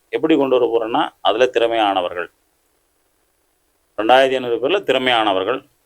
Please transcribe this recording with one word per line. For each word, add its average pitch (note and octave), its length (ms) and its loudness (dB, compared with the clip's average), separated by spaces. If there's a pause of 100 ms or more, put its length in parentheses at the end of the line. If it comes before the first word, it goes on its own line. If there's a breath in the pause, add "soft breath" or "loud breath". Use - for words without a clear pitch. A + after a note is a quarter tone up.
(160)
எப்படி D#3+ 240 0
கொண்டு C3 180 2
வர A#2+ 160 0
போறேன்னா, A#2 280 -2 (260)
அதுல A2 180 2 (100)
திறமையானவர்கள், G2 720 -2 (1700)
ரெண்டாயிரத்தி C3 420 4
ஐநூறு A#2+ 240 -4
பேர்ல E3+ 160 0 (100)
திறமையானவர்கள், A#2 720 0 (260)